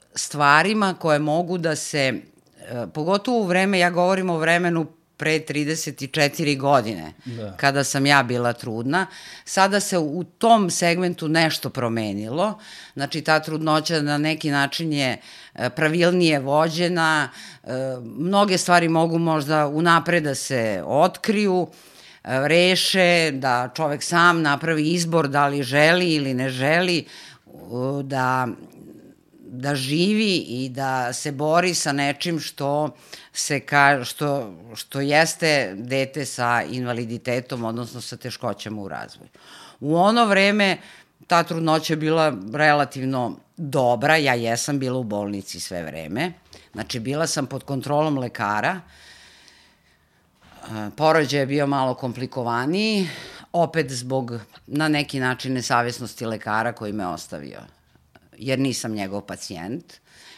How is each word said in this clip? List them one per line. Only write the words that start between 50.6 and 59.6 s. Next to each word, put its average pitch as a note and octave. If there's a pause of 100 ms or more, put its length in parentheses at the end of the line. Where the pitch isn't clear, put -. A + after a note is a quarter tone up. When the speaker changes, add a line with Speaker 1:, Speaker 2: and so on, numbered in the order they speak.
Speaker 1:
a, G#2+
porođaj D3+
je C3+
bio C#3
malo C3
komplikovaniji, C3 (440)
opet D#3+
zbog, B2 (280)
na D3+
neki D3
način, B2+
nesavesnosti A#2+
lekara A2
koji G#2+
me G2+
ostavio, D2 (800)
jer C3
nisam A#2+
njegov G2+
pacijent. F#2+ (440)